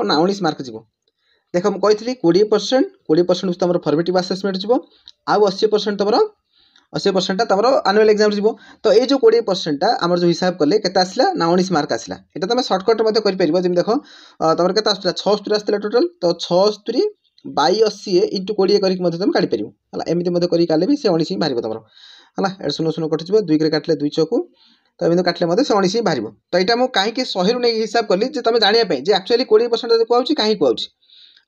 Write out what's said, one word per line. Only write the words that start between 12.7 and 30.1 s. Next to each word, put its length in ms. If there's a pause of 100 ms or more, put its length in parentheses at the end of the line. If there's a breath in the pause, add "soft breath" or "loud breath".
ମଧ୍ୟ 180
କରିପାରିବ। 400
ଯେମିତି 220
ଦେଖ, 80 (500 loud breath)
ଅ, 40 (100)
ତମର 180
କେତେ 180
ଆସୁଥିଲା? 220
ଛଅସ୍ତରୀ 420
ଆସିଥିଲା 240
ଟୋଟାଲ୍। 300 (140)
ତ 20 (140)
ଛଅସ୍ତରୀ 640 (420)
ବାଇ 360
ଅଶୀ 320 (180)
ଇଣ୍ଟୁ 240
କୋଡ଼ିଏ 240
କରିକି 240
ମଧ୍ୟ 160
ତମେ 140
କାଢ଼ିପାରିବ, 340 (240)
ହେଲା। 180
ଏମିତି 220
ମଧ୍ୟ 160
କରିକି 220
କାଢ଼ିଲେ 180
ବି 100
ସେ 120
ଉଣେଇଶ 220
ହିଁ 80
ବାହାରିବ 220
ତମର, 180 (600 loud breath)
ହେଲା। 120 (100)
ଏଠି 120
ଶୂନ 180
ଶୂନ 180
କଟିଯିବ, 320
ଦୁଇରେ 300
କାଟିଲେ 260
ଦୁଇ 140
ଚଉକୁ, 260 (640 soft breath)
ତ 40
ଏମିତି 180
କାଟିଲେ 240
ମଧ୍ୟ 180
ସେ 100
ଉଣେଇଶ 220
ହିଁ 60
ବାହାରିବ। 240 (240)
ତ 60
ଏଇଟା 200
ମୁଁ 120
କାହିଁକି 360
ଶହେରୁ 340
ନେଇକି 240
ହିସାବ 240
କଲି, 220
ଯେ 120
ତମେ 200
ଜାଣିବା 240
ପାଇଁ 180
ଯେ 100
ଆକ୍ଚୁଆଲି 320
କୋଡ଼ିଏ 240
ପରସେଣ୍ଟ 240
ଯଦି 120
କୁହାହେଉଛି, 300